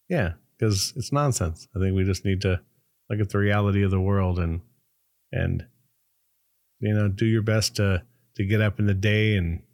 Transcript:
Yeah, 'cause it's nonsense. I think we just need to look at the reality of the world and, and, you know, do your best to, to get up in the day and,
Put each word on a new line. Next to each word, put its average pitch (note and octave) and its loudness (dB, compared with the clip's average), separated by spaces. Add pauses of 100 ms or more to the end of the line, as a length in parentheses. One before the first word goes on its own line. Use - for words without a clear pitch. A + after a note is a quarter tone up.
Yeah, A#2 0 (260)
'cause G#2 0
it's - -6
nonsense. C3+ -2
I F#2+ -4
think F#2+ 0
we F#2+ 2
just F#2+ -2
need F#2+ 0
to F#2 0 (480)
look G#2 -4
at G2+ -2
the G#2 -2
reality G2+ 2
of F#2+ 2
the F#2+ 2
world F#2 0
and, E2+ -2 (720)
and, F2 -2 (1120)
you G#2+ 0
know, G#2+ 2
do G2 0
your A2+ 2
best G#2+ 0
to, G2 0 (320)
to G#2 -4
get G#2+ 2
up G#2+ 0
in G#2 2
the G2+ 2
day G#2+ 2
and, E2+ -2 (120)